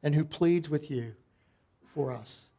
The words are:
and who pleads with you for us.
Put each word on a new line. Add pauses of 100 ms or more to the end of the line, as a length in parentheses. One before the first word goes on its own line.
and
who
pleads
with
you (800)
for
us. (100)